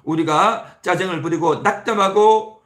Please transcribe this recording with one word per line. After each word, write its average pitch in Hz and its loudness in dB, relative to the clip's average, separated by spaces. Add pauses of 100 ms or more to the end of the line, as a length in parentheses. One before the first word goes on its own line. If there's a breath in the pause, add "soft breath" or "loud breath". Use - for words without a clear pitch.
우리가 160 -2
짜증을 175 -4
부리고 165 0
낙담하고 208 0